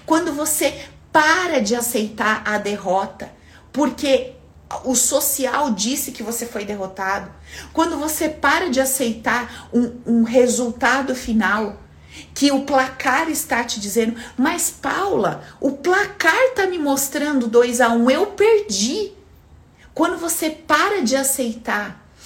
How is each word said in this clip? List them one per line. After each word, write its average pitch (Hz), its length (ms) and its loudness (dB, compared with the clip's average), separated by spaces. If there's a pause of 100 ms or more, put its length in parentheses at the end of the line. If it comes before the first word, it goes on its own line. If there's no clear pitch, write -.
quando 330 260 2
você 294 480 -2 (320)
para 320 480 4
de 214 160 0
aceitar 214 680 -2
a 214 100 -2
derrota, 196 760 -4 (400)
porque 269 600 0 (520)
o 254 100 0
social 269 800 0
disse 226 380 -2
que - 120 -12
você 226 240 -6
foi 208 180 -8
derrotado, 196 680 -6 (400)
quando 320 280 0
você 311 320 -2
para 311 400 0
de 254 100 2
aceitar 240 920 -2
um, 240 180 2 (140)
um 233 160 4
resultado 247 920 2
final, 214 640 0 (540)
que 285 180 2
o 269 120 0
placar 269 640 0
está 247 340 -2
te 233 160 -8
dizendo, 226 340 0 (220)
"Mas, 330 340 0
Paula, 285 720 -2 (140)
o 269 140 0
placar 392 800 2
tá 392 120 0
me 359 120 -2
mostrando 285 680 0
dois 240 340 4
a 240 80 6
um, 233 220 4
eu 349 160 4
perdi." 403 840 2 (840)
Quando 339 240 0
você 320 320 -2
para 339 500 2
de 262 160 2
aceitar 226 920 -4 (200)